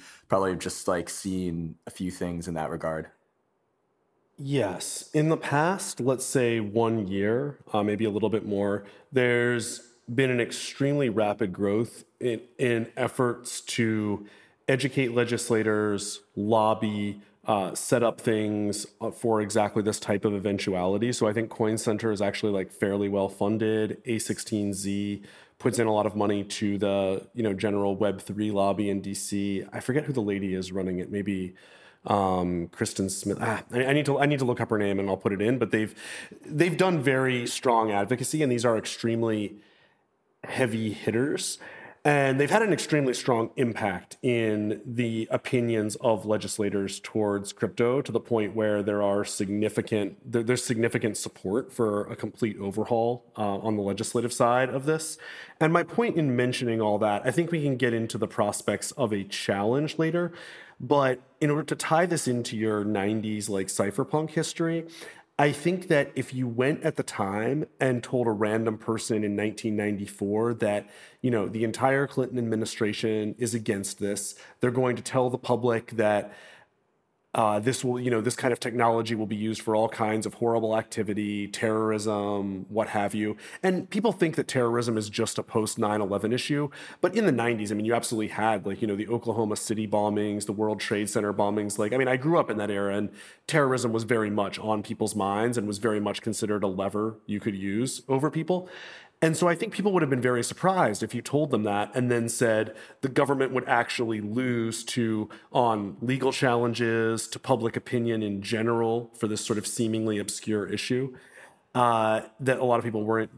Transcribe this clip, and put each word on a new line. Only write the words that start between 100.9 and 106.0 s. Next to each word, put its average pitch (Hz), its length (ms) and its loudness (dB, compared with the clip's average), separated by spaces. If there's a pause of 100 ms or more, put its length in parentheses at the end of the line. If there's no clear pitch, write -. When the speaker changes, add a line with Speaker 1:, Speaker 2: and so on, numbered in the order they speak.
Speaker 2:
if 110 120 -4
you 120 80 -6
told 147 280 0
them 113 120 2
that 104 320 0
and 127 160 2
then 117 180 0
said 110 460 2 (260)
the 139 80 0
government 135 440 2
would 127 140 -2
actually 117 540 0
lose 113 640 -2
to, 110 440 0 (200)
on 110 520 0